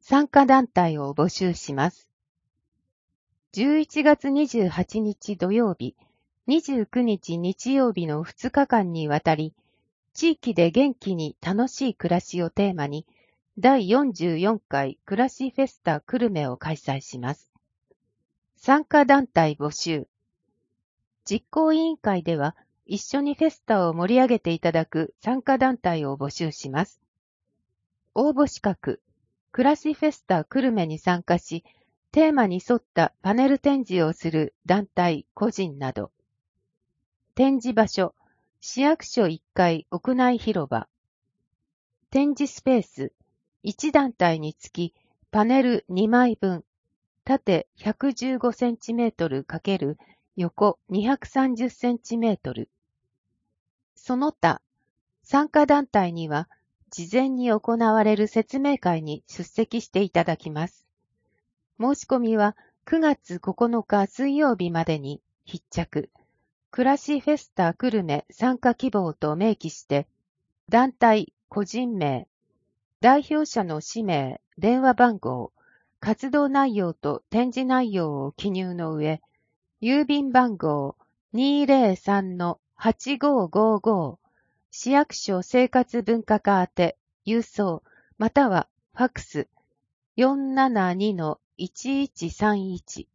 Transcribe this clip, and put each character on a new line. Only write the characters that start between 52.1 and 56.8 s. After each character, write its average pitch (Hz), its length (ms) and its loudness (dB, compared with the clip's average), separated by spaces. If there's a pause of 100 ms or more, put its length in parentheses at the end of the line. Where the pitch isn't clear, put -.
メ 226 180 0
ー - 20 -8
ト 131 160 -10
ル。 117 180 -10 (1300)
そ - 180 -6
の 277 140 0
他、 - 300 -2 (640)
参 294 240 0
加 294 180 4
団 285 200 4
体 180 260 0
に 165 160 -8
は、 151 200 -4 (420)